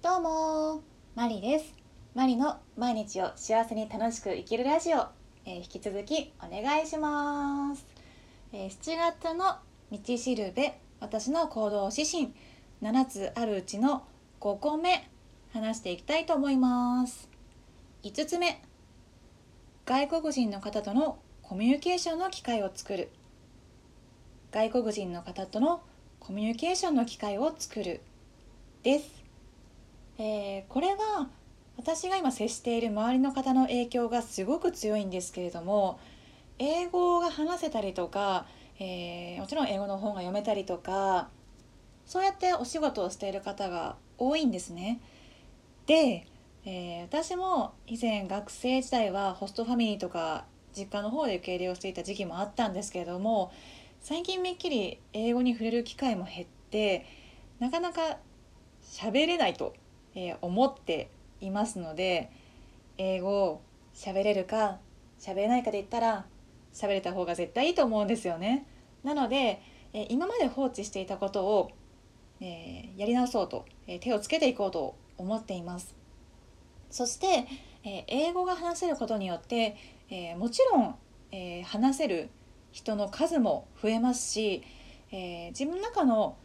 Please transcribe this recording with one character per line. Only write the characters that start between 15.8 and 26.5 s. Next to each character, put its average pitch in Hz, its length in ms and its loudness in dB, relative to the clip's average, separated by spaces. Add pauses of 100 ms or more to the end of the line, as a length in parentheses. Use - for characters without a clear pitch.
て 180 120 -4
い 170 60 -6
き - 40 -16
た 302 160 0
い 320 80 -2
と 330 80 2
思 277 160 2
い 269 60 4
ま 247 500 4
す。 - 220 -12 (760)
五 233 240 -4
つ 349 100 -2
目、 349 240 0 (1300)
外 277 220 2
国 311 240 0
人 240 180 2
の 196 100 -6
方 208 220 -2
と 202 100 -4
の 285 280 2 (200)
コ - 140 -10
ミ 214 140 2
ュ 269 60 8
ニ 294 40 0
ケ 349 160 2
ー 359 40 2
シ 339 120 -2
ョ 320 60 0
ン - 20 -2
の 370 120 0
機 - 120 -12
会 220 220 0
を 190 100 -2
作 - 220 -6
る。 175 140 -4 (1400)
外 220 200 2
国 220 220 2
人 196 200 -4
の 175 100 -8
方 190 240 -8
と 208 140 -2
の 339 220 4 (360)
コ - 140 -12
ミ 208 100 -4
ュ 220 60 0
ニ 233 80 -2